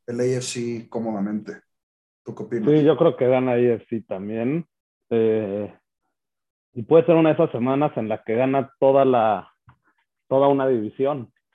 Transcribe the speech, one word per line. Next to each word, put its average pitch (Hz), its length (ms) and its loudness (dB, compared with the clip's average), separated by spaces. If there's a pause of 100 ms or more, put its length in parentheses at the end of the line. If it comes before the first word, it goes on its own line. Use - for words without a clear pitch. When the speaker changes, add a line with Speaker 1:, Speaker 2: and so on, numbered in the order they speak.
Speaker 1:
el 120 140 -6
A 123 40 0
F 127 180 -2
C 120 460 -8
cómodamente. 107 720 -6 (640)
¿Tú 117 120 -14
qué - 100 -12
opinas? 113 260 -2
Speaker 2:
Sí, 151 140 4
yo 147 120 4
creo 127 200 2
que 131 100 0
gana 127 260 2
A 120 60 0
F 120 320 0
C 110 120 -6
también. 113 680 -6 (420)
Eh, 107 640 -2 (1000)
y 123 100 -10
puede 160 200 4
ser 165 120 4
una 160 140 4
de 151 40 0
esas 160 160 0
semanas 135 460 -2
en 113 120 -4
la 107 140 -6
que 110 140 -4
gana 131 420 -2
toda 135 260 4
la, 110 460 2 (760)
toda 135 180 2
una 139 220 2
división. 127 640 -4 (220)